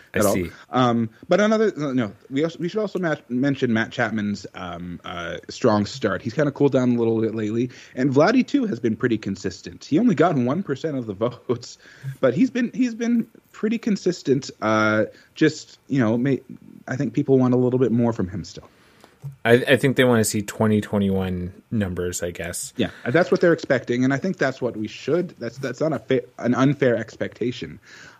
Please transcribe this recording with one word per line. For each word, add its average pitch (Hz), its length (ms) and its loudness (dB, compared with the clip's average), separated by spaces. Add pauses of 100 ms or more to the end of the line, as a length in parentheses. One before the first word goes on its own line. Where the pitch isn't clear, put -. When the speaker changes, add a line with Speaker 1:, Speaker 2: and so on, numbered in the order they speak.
(140)
Speaker 1:
I 95 60 0
Speaker 2:
at 104 60 4
all. 101 80 2
Speaker 1:
see. 90 180 -2 (200)
Speaker 2:
Um, 117 380 2 (200)
but 175 100 4
another, 214 380 2
no, 143 160 -6
no, 117 180 -2 (180)
we 139 140 0
also, 160 160 -4
we 170 80 -4
should 214 140 -4
also 208 180 -6
match, 156 300 -2
mention 127 420 0
Matt 110 200 0
Chapman's, 104 600 -4
um, 87 520 -10
uh, 85 320 -10 (100)
strong 107 380 2
start. 95 360 -4
He's 113 120 -8
kinda 147 180 0
cooled 143 220 2
down 123 240 2
a - 20 0
little 113 220 2
bit 110 120 -2
lately, 113 360 -2 (260)
and 131 160 0
Vladdy 196 340 4
too 277 200 0
has - 160 -4
been 113 160 0
pretty 127 200 0
consistent. 98 680 -10
He 139 140 0
only 233 160 2
got 165 200 4
one 131 280 0
percent 143 340 -6
of 120 80 -6
the 107 80 -6
<laughs> 113 340 -4
votes, - 300 -6 (420)
but 127 140 2
he's 220 160 2
been, 240 240 -2
he's 233 220 0
been 233 300 0 (280)
pretty 220 240 -2
consistent. 185 760 0 (100)
Uh, 107 440 2 (300)
just, - 520 0
you 139 120 0
know, 113 180 2
may, 131 240 0 (460)
I 131 100 -6
think 143 160 -4
people 135 240 4
want 127 160 4
a 123 40 4
little 127 220 2
bit 123 140 4
more 117 180 4
from 104 160 -2
him 87 160 -8
still. - 240 -16 (800)
Speaker 1:
I, 113 60 6
I 127 260 6
think 127 200 2
they 131 60 6
wanna 120 220 4
see 107 160 -2
twenty 107 400 2
twenty-one 95 720 -2 (160)
numbers, 90 540 -2
I 87 80 -4
guess. - 440 -10
Speaker 2:
Yeah, 98 140 -2 (160)
that's 156 240 2
what 190 100 2
they're 170 140 4
expecting, 123 500 0
and 131 80 2
I 139 60 0
think 185 200 -4
that's 135 240 -2
what 120 140 -4
we 110 120 -6
should. 165 520 -4
That's, 117 200 -10
that's 135 200 -8
not 151 140 0
a 120 60 -4
fa-, - 240 0 (160)
an 120 160 0
unfair 131 420 2
expectation. - 800 -8 (400)